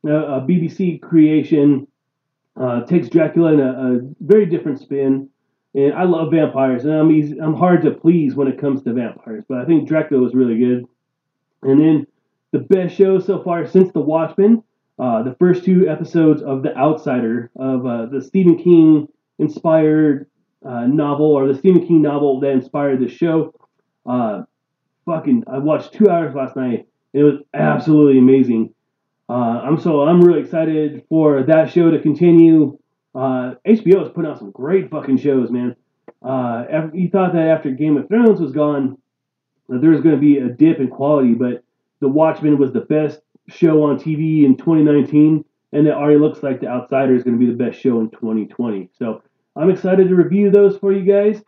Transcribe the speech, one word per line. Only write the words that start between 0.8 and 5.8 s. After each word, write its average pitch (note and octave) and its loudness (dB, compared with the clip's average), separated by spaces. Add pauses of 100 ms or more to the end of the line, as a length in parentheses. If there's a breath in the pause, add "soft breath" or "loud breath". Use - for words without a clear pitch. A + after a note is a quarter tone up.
creation, D3+ 2 (680)
uh, B2 -4
takes D#3+ -2
Dracula D#3+ 0
in D3 4
a, B2+ -4
a A#2+ -2 (200)
very G3+ 4
different D#3 -6
spin. C3+ -4 (460)
And C#3 2